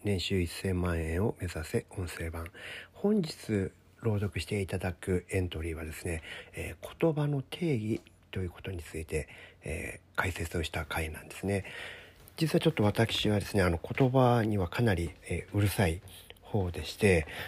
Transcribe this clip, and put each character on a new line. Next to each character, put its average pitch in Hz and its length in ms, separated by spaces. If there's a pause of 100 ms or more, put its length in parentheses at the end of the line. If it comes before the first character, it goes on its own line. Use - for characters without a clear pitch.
年 98 160
収 95 200
一 85 100
千 92 300
万 87 180
円 82 280
を - 120
目 95 80
指 78 220
せ - 220
音 87 180
声 82 220
版。 82 160 (480)
本 208 260
日 107 500 (300)
朗 107 180
読 98 220
し - 60
て 101 160
い 90 40
た 95 120
だ 92 160
く 90 340
エ 95 100
ン 90 120
ト 80 100
リ 82 120
ー - 20
は 80 100
で 80 80
す - 140
ね、 82 160 (320)
え 80 260
ー、 - 180
言 165 140
葉 147 140
の 143 160
定 165 320
義 107 260 (300)
と 98 100
い 92 60
う 85 40
こ - 120
と - 80
に 92 80
つ 82 200
い 82 60
て、 76 240 (360)
え 73 360 (160)
ー、 - 20
解 87 140
説 - 240
を 85 60
し 76 80
た 82 160
回 80 240
な 78 100
ん - 80
で - 80
す - 100
ね。 98 200 (720)
実 156 180
は 160 40
ち - 80
ょ - 20
っ - 20
と 110 120
私 107 440
は 104 100
で 92 60
す - 100
ね、 98 80
あ 90 60
の、 85 100
言 - 320
葉 123 340
に 107 120
は 90 120
か - 120
な 113 140
り、 85 160 (180)
え 90 240
ー、 - 20
う 104 60
る 101 80
さ 92 200
い 82 120 (400)
方 92 300
で - 160
し - 100
て、 90 300 (220)